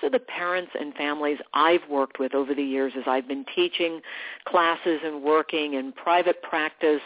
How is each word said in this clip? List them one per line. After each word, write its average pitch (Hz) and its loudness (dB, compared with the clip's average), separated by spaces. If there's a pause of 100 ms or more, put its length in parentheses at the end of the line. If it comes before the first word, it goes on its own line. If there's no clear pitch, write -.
of 277 -2
the 254 2
parents 180 -4
and 147 -8
families 147 -2 (140)
I've 165 4
worked 139 0
with 135 0
over 139 0
the 143 0
years 135 0
as 127 -6
I've 131 0
been 139 -6 (100)
teaching 170 0 (460)
classes 165 2
and 151 -6
working 151 2
in 131 -4
private 175 2
practice 156 0